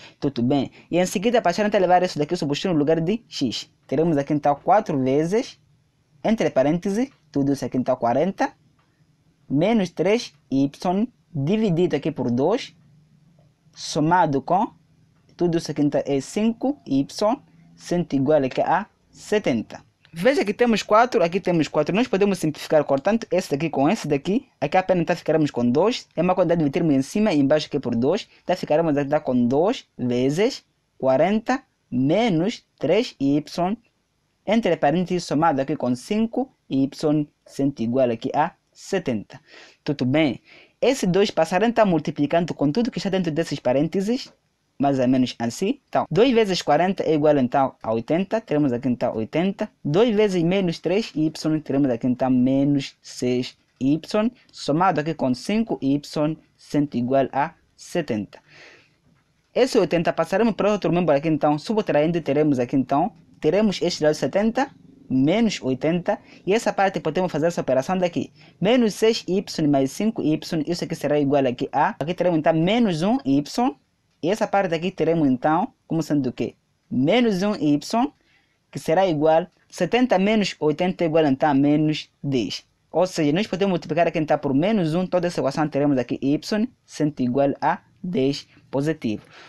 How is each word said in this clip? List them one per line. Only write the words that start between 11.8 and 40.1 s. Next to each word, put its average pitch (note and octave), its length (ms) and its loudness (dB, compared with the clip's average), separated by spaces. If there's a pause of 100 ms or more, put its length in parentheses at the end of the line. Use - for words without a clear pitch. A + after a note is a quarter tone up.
aqui D3 160 -2
por B2 180 -4
dois, D#3 460 -2 (1000)
somado D#3+ 680 0
com, G3 320 -2 (640)
tudo E3+ 180 0
isso D#3+ 140 -4
aqui D3 100 -4
então C#3+ 240 0
é C#3 160 0
cinco A3+ 640 -2
y, C#3 200 0 (680)
sendo - 380 -4
igual C#3 320 2
aqui C3 160 -2
a F3 240 0 (260)
setenta. - 800 -4 (220)
Veja B3 320 0
que G3+ 120 -2
temos A#3 280 2
quatro, A3+ 400 4
aqui E3+ 160 0
temos E3+ 300 0
quatro. D#3 260 0
Nós A#3 140 0
podemos G3 300 0
simplificar D3+ 440 0
cortando F#3+ 480 0
esse F3+ 200 0
daqui D3+ 180 -2
com C#3+ 220 0
esse G3+ 180 -2
daqui. D3+ 400 -2 (100)
Aqui D#3 200 0
apenas F#3 240 2
então E3+ 120 0
ficaremos D#3 360 0
com A#2+ 200 0
dois. F3+ 460 0
É D#3+ 60 -2
uma F3+ 120 2
quantidade E3+ 260 2
de D3+ 40 2
dividirmos D#3 300 0
em C3+ 80 2
cima G#3 300 0
e D3+ 60 2
embaixo D3 280 2
aqui D3 120 -4
por A#2 160 -4
dois. C3+ 320 0 (160)
Então F3+ 140 -2
ficaremos D#3 400 0
então C#3+ 240 0
com B2 260 0
dois D#3+ 400 0 (120)
vezes C3+ 640 0 (320)
quarenta F#3+ 640 0 (280)
menos E3+ 720 0 (140)
três G#3 420 0
y, D#3+ 220 2 (1040)
entre G3+ 320 2
parênteses, F3 460 0
somado D#3 360 2
aqui C#3 160 -2
com B2 180 -2
cinco A3+ 560 -4 (200)
y, C3+ 180 0 (560)
sendo - 360 -4
igual A#2+ 300 2
aqui A2+ 240 -4
a D#3 180 0 (200)
setenta. - 640 -6 (460)
Tudo C3+ 220 -2
bem? C3+ 340 0 (400)